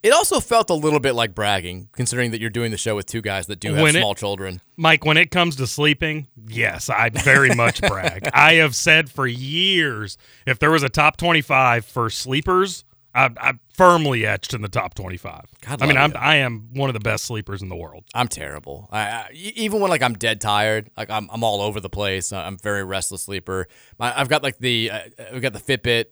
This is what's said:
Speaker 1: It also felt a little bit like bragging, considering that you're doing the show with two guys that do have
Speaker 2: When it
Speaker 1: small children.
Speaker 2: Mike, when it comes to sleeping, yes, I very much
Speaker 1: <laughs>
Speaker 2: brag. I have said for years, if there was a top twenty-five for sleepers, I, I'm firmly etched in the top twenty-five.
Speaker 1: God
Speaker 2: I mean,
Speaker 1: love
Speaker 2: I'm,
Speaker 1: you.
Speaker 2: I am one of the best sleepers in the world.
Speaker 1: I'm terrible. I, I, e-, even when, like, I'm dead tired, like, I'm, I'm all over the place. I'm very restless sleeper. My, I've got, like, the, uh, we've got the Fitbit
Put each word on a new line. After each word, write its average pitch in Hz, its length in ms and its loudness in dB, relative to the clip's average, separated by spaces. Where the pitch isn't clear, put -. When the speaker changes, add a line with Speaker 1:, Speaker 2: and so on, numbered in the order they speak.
Speaker 1:
It 220 120 4
also 311 260 4
felt 226 320 2
a 180 40 4
little 151 260 2
bit 127 160 0
like 113 180 -2
bragging, 95 580 -4
considering 123 380 -2
that 113 100 -6
you're 113 100 -4
doing 117 200 -2
the 107 60 -6
show 110 180 -2
with 101 120 -4
two 113 140 -6
guys 98 280 -4
that 101 100 -8
do 104 160 -4
have 151 80 4
Speaker 2:
When 151 140 6
it - 20 4
Speaker 1:
small 104 160 0
children. 95 460 -6
Speaker 2:
Mike, 160 280 4
when 156 120 4
it 165 160 2
comes 170 240 0
to 131 100 -4
sleeping, 151 640 -2
yes, 113 420 -4
I 113 220 0
very 135 460 4
much 117 240 2
Speaker 1:
<laughs> 202 80 2
Speaker 2:
brag. 113 440 -4
I 151 220 6
have 156 220 4
said 160 340 2
for 135 160 -4
years, 135 920 -2
if 127 140 0
there 151 100 4
was 156 140 4
a 135 40 0
top 151 280 2
twenty-five 131 680 2
for 117 260 -4
sleepers, 180 760 -2
I, 131 180 4
I'm 131 180 -2
firmly 156 500 6
etched 104 300 -4
in 110 80 -6
the 104 60 -6
top 98 260 -4
twenty-five. 90 520 -12
Speaker 1:
God 131 160 -6
Speaker 2:
I 135 40 0
mean, 143 100 4
Speaker 1:
love 135 80 4
Speaker 2:
I'm, 151 80 2
Speaker 1:
you. 139 60 -8
Speaker 2:
I 143 180 2
am 117 380 -2
one 135 140 -2
of 127 60 -4
the 107 60 -6
best 107 240 -4
sleepers 101 360 -8
in 98 80 -10
the 90 80 -10
world. 82 280 -14
Speaker 1:
I'm 117 140 0
terrible. 71 640 -10
I, 104 80 -4
I, 107 320 -6
e-, 185 240 -12
even 214 240 -2
when, 196 100 2
like, 156 120 2
I'm 123 120 2
dead 110 260 -2
tired, 107 560 0
like, 107 140 -10
I'm, 107 220 -6
I'm 113 100 -6
all 104 180 0
over 104 200 -4
the 92 100 -10
place. 95 420 -4
I'm 95 240 -8
very 101 280 -4
restless 95 400 -6
sleeper. 95 420 -6
My, 120 180 -4
I've 135 120 -2
got, 147 160 2
like, 135 140 -4
the, 117 340 0
uh, 107 80 -6
we've 127 100 -8
got 127 120 -4
the 104 40 -12
Fitbit 120 540 0